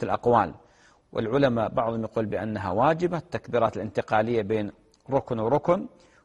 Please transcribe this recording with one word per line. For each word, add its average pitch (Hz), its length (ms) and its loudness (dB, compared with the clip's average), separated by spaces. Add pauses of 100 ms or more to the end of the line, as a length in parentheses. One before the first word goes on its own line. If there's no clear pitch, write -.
الأقوال. 104 500 2 (600)
والعلماء 117 560 0
بعضهم 113 340 -2
يقول 110 220 -2
بأنها 101 460 -4
واجبة، 165 460 0
التكبيرات 113 600 -2
الانتقالية 110 640 0
بين 104 300 -2 (380)
ركن 127 300 -2
وركن، 147 480 0 (380)